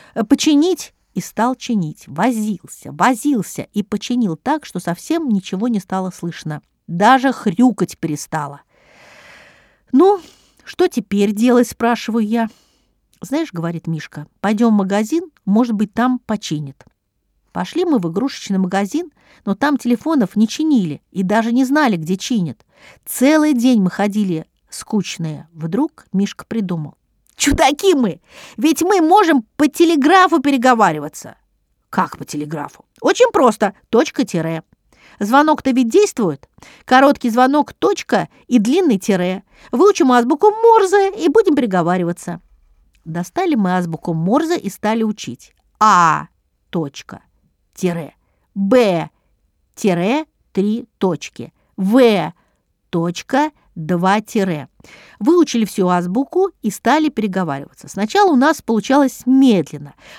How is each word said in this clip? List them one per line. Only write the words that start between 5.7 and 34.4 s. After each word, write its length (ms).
стало 300
слышно. 520
Даже 460
хрюкать 640
перестало. 640
«Ну, 280
что 220
теперь 460
делать?» 360
спрашиваю 560
я. 240
«Знаешь, 320
говорит 340
Мишка, 420
пойдем 340
в 40
магазин, 520
может 280
быть, 200
там 280
починят». 640
Пошли 320
мы 140
в 100
игрушечный 500
магазин, 520
но 120
там 200
телефонов 600
не 100
чинили 640
и 120
даже 300
не 120
знали, 320
где 200
чинят. 480
Целый 500
день 280
мы 80
ходили 560
скучные. 800
Вдруг 600
Мишка 340
придумал: 480
«Чудаки 560
мы! 260
Ведь 260
мы 180
можем 440
по 120
телеграфу 720
переговариваться!» 960
«Как 300
по 60
телеграфу?» 600
«Очень 300
просто. 440
Точка-тире. 760